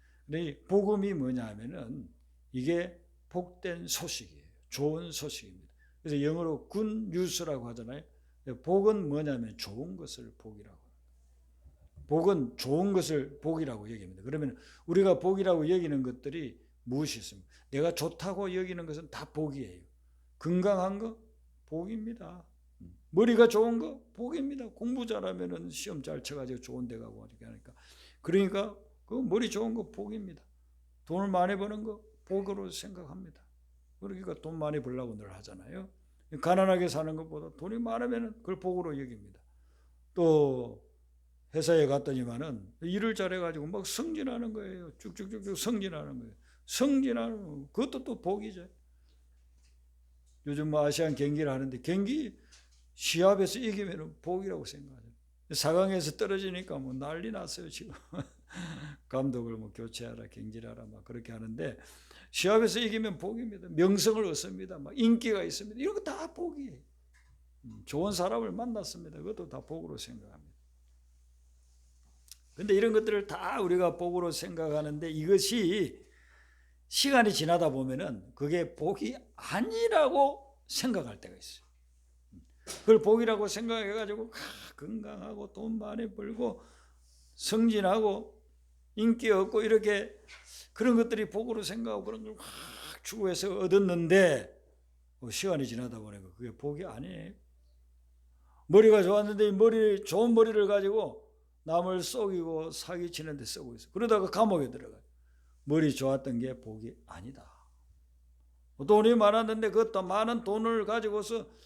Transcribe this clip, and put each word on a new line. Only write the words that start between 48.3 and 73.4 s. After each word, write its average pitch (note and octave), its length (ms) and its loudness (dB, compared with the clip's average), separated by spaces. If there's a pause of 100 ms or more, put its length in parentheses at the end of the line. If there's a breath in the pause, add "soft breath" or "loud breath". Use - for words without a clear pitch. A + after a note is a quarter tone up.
요즘 D3+ 240 -2
뭐 D3+ 140 4
아시안 D3+ 300 2
경기를 D3 360 0
하는데 C3 300 -4
경기 G3+ 560 -2 (580 soft breath)
시합에서 F#3+ 640 4
이기면은 F#3+ 640 -4
복이라고 F3+ 420 -6
생각하죠. C3 480 -16 (400)
사 D3+ 220 2
강에서 F3+ 420 2
떨어지니까 F#3+ 640 -4
뭐 C3+ 160 -8
난리 D#3 360 -8
났어요, - 400 -10
지금. - 240 -14 (180)
<laughs> D3+ 960 -14
감독을 B2 480 -2
뭐 G#2 160 -12
교체하라, A#2 540 -12
경질하라 A2+ 580 -14
막 G#2+ 180 -20
그렇게 A#2+ 300 -14
하는데 A2+ 440 -8 (540 loud breath)
시합에서 G#3 480 4
이기면 A3 380 -2
복입니다. G3+ 520 -8
명성을 G3 560 4
얻습니다. G2 540 -6
막 - 180 -10
인기가 A3+ 460 4
있습니다. G#3 360 -8
이런 G4 160 -2
거 G4+ 80 -4
다 D#4 300 -8
복이에요. D4 440 -8 (880 soft breath)
음, A2 200 -16
좋은 E3+ 260 -2
사람을 G3 400 -2
만났습니다. F3+ 640 -8
그것도 E3+ 320 -10
다 C3 100 -12
복으로 D#3 380 -12
생각합니다. G2+ 580 -18 (2000)
근데 G#3 200 2
이런 G#3+ 200 6
것들을 G#3+ 340 2
다 F#3 340 -4